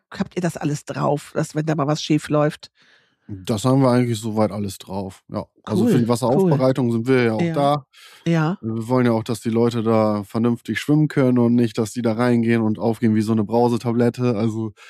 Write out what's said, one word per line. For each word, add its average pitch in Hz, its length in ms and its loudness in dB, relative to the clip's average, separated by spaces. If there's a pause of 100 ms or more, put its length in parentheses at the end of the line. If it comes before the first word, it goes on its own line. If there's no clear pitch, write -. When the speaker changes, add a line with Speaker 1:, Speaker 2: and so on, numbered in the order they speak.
(120)
Speaker 1:
habt - 240 -8
ihr 180 60 -4
das 165 140 -2
alles 147 280 -6
drauf, 143 500 -4
dass 151 220 -4
wenn 151 100 -4
da 156 80 0
mal 147 140 -2
was 151 140 -2
schief 151 260 0
läuft? 151 420 -2 (560)
Speaker 2:
Das 107 380 -6
haben 131 180 4
wir 127 80 4
eigentlich 120 300 0
soweit 107 320 -2
alles 101 260 -8
drauf, 95 540 -10
ja. - 140 -8 (160)
Also 180 220 0
Speaker 1:
Cool, 240 80 4
Speaker 2:
für 151 60 4
die 113 100 2
Wasseraufbereitung 131 800 2
Speaker 1:
cool. 117 40 0
Speaker 2:
sind 113 160 -2
wir 131 160 4
ja 113 80 2
auch 107 80 -2
Speaker 1:
Ja. 165 120 0
Speaker 2:
da. 143 340 0 (400)
Speaker 1:
Ja. 165 340 0
Speaker 2:
Wir 113 280 -6
wollen 127 180 2
ja 120 60 4
auch, 110 120 0
dass 117 160 -6
die 117 100 -4
Leute 117 320 0
da 107 420 2
vernünftig 117 560 -2
schwimmen 151 280 2
können 127 300 2
und 120 160 4
nicht, 120 240 0
dass 110 140 -2
die 120 100 -8
da 113 120 0
reingehen 117 480 2
und 110 160 -2
aufgehen 110 360 0
wie 107 80 2
so 107 100 0
eine 110 120 2
Brausetablette. 120 920 0
Also 110 360 -4 (160)